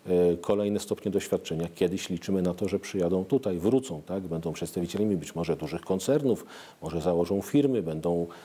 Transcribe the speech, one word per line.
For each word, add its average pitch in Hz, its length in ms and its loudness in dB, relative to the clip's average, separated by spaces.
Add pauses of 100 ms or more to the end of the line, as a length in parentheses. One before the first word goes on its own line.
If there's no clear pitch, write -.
e, 87 300 6
kolejne 104 420 0
stopnie - 320 -4
doświadczenia. 90 640 -2
Kiedyś 90 340 0
liczymy 95 320 0
na 90 120 2
to, 95 140 -2
że 95 120 0
przyjadą 92 460 0
tutaj, 101 340 0
wrócą, 107 460 0
tak, 95 180 -4
będą 82 300 -4
przedstawicielami - 640 -2
być - 180 -8
może 165 200 0
dużych 156 260 -6
koncernów, 127 640 0 (360)
może 78 200 -4
założą 90 400 2
firmy, 135 400 2
będą 85 460 0 (180)